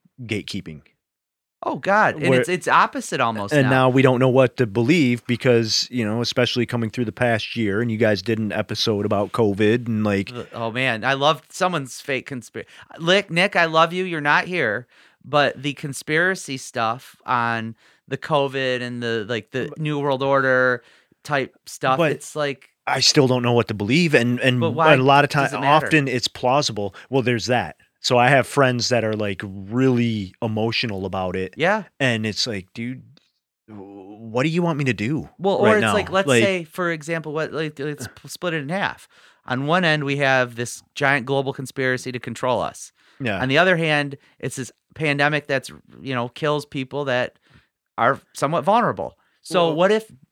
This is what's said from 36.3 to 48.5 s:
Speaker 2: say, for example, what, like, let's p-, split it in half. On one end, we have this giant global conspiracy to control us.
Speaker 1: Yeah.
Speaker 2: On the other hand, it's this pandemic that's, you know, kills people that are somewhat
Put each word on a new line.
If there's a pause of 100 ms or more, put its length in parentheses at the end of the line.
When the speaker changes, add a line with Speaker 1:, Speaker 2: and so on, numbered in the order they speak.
Speaker 2:
say,
for
example,
what,
like,
let's
p-,
split
it
in
half. (380)
On
one
end,
we
have
this (140)
giant
global
conspiracy
to
control
us. (260)
Speaker 1:
Yeah.
Speaker 2:
On
the
other
hand, (240)
it's
this (240)
pandemic
that's, (320)
you
know,
kills
people
that (600)
are (120)
somewhat